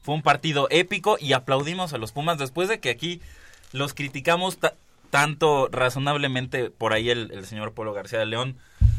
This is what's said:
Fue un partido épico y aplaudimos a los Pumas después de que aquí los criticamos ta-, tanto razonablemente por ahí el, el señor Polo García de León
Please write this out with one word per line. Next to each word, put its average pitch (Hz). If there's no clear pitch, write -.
Fue 143
un 156
partido 143
épico 180
y 139
aplaudimos 143
a 127
los 110
Pumas 160
después 170
de 220
que 131
aquí 170
los 139
criticamos 170
ta-, -
tanto 143
razonablemente 127
por 110
ahí 113
el, 117
el 95
señor 107
Polo 110
García 101
de 110
León 123